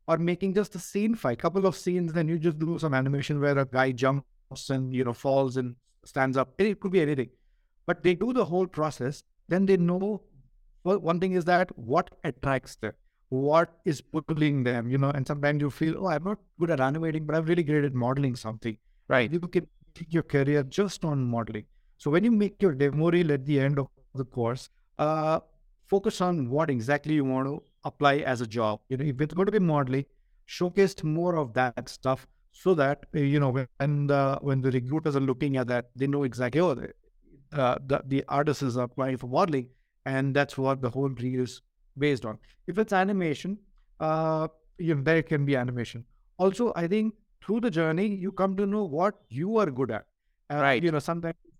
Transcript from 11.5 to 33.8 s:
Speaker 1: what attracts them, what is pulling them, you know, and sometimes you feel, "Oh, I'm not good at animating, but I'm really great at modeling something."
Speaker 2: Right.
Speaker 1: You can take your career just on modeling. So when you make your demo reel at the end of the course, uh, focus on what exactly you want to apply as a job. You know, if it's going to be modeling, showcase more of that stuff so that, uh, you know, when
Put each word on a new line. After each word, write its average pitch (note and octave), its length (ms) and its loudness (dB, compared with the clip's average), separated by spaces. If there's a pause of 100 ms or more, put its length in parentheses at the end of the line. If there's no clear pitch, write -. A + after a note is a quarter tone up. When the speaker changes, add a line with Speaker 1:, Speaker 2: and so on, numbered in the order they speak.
Speaker 1:
what C3+ 320 0 (140)
attracts C3+ 520 -4
them, G#2+ 160 -6 (360)
what D3 560 2
is D#3 160 -2
pulling D3+ 640 0
them, A#2+ 260 0
you C3+ 80 0
know, C#3 120 2
and C#3+ 160 -4
sometimes D3 340 0
you D3 100 0
feel, D#3+ 340 -2
"Oh, F#3 40 -2
I'm D#3+ 160 -2
not G#3 140 -4 (200)
good E3 120 0
at C#3 100 2
animating, D#3 460 0
but D3+ 100 0
I'm D#3+ 80 2
really F3 180 2
great D3 220 2
at C3 100 -2
modeling B2+ 420 0
something." A2 400 -8 (320)
Speaker 2:
Right. C3 220 4
Speaker 1:
You E3+ 100 -2
can F3 260 -2 (280)
take - 180 -12
your E3 100 2
career C#3+ 400 2
just F3+ 420 -2
on C#3+ 200 -2
modeling. A2 420 -4 (320)
So D3 120 -4
when F3 140 4
you A#3+ 60 4
make G#3 320 2
your F3 120 4
demo C#3+ 360 2
reel E3+ 220 4
at C3+ 120 -2
the C#3+ 160 2
end C#3 180 2
of C3+ 100 -4 (260)
the C3 100 -6
course, B2 460 -4 (280)
uh, D#3 420 0 (460)
focus G3 340 0
on F3 280 0
what D3+ 220 0
exactly C#3+ 440 -2
you D3 100 2
want C3 240 -2
to C#3+ 140 -8 (220)
apply C#3+ 340 2
as C3 220 -2
a B2 60 -2
job. G#2+ 420 -2
You C3 80 -4
know, C3+ 80 -4
if C#3 160 -4
it's D3+ 140 -2
going F#3 120 2
to G#3 60 0
be G#3+ 60 2
modeling, C#3 480 2 (400)
showcase F#3 560 0
more E3 340 0
of C3+ 180 -2
that B2 340 -2
stuff - 380 -2 (260)
so F#3 220 2
that, C#3+ 400 0
uh, D#3+ 60 0
you C#3+ 200 4
know, C#3 100 4
when C#3 560 -2